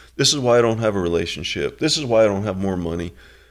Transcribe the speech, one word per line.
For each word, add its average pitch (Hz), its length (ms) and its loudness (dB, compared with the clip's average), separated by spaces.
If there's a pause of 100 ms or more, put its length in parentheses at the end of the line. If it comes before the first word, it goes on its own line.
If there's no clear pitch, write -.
(160)
This 135 160 2
is 147 60 -2
why 120 200 4
I 117 40 6
don't 113 160 0
have 110 180 0
a 98 40 0
relationship. 85 760 -4
This 156 180 0
is 151 80 -6
why 113 200 4
I - 20 6
don't 98 180 0
have 98 140 -4
more 95 180 -2
money." 85 360 -6 (380)